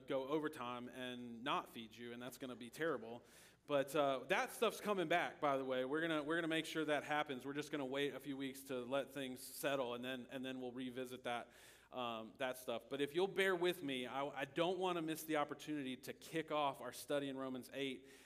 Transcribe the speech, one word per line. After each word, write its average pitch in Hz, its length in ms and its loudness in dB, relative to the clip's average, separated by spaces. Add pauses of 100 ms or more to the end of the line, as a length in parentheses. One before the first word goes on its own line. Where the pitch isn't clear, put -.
go 135 200 0
overtime 127 680 0
and 123 480 -6
not 160 300 0
feed 113 240 -8
you, 120 160 -8
and 120 80 -10
that's 123 160 -8
gonna 127 180 -8
be 117 140 -10
terrible. 120 540 -2 (440)
But, 139 280 4
uh, 139 320 6
that 233 260 4
stuff's - 260 2
coming 190 280 2
back, 156 340 4
by 143 160 6
the 135 80 0
way. 127 200 2
We're 147 160 2
gonna, 160 200 2
we're 151 140 2
gonna 170 120 2
make 160 180 4
sure 160 200 0
that 147 180 4
happens. 147 420 0
We're 143 80 -4
just 147 180 -4
gonna 147 140 0
wait 139 300 0
a 131 40 -8
few 135 180 -6
weeks 135 280 -4
to 123 200 -2
let 131 280 0
things 131 280 -4
settle, 135 540 0
and 123 100 -6
then, 127 260 -4
and 131 140 -4
then 131 160 -6
we'll 123 100 -4
revisit 127 520 -6
that, 120 260 -2 (440)
um, 117 440 -4
that 127 200 0
stuff. 117 320 -4
But 139 120 -2
if 143 140 0
you'll 185 120 4
bear 190 280 4
with 175 280 2
me, 127 240 0
I, 135 200 -2
I 143 180 -2
don't 170 320 2
wanna 180 240 2
miss 156 220 -2
the 156 140 2
opportunity 147 600 -2
to 123 160 -8
kick 156 380 -4
off 143 280 2
our 123 140 -6
study 143 340 0
in 131 100 -4
Romans 127 360 -4
eight 135 340 -2 (180)